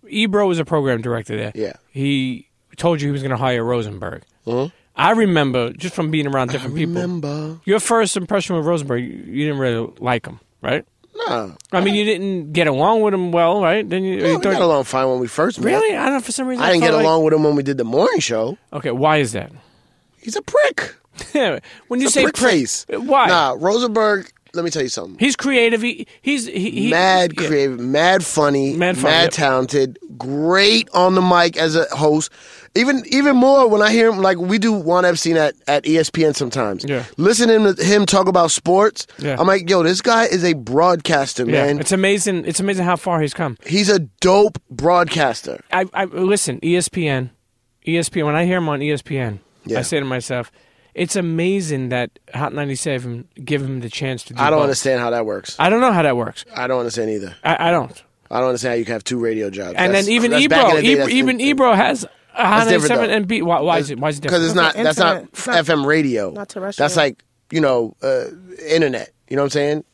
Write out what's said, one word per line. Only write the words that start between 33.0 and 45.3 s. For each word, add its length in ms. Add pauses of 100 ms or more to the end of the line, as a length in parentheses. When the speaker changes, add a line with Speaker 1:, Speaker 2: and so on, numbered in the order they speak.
Speaker 2:
even 300
more 300
when 140
I 100
hear 200
him, 80
like, 180
we 220
do 160
Juan 320
Epstein 320
at, 160 (120)
at 200
E 100
S 140
P 160
N 80
sometimes. 520
Speaker 1:
Yeah. 180 (120)
Speaker 2:
Listening 580
to 80
him 220
talk 240
about 220
sports, 560 (120)
Speaker 1:
Yeah. 200
Speaker 2:
I'm 80
like, 240
"Yo, 120
this 200
guy 240
is 180
a 80
broadcaster, 960
Speaker 1:
Yeah. 180
Speaker 2:
man." 140
Speaker 1:
It's 140
amazing. 520
It's 160
amazing 240
how 120
far 260
he's 100
come. 320
Speaker 2:
He's 240
a 120
dope 580 (120)
broadcaster. 1040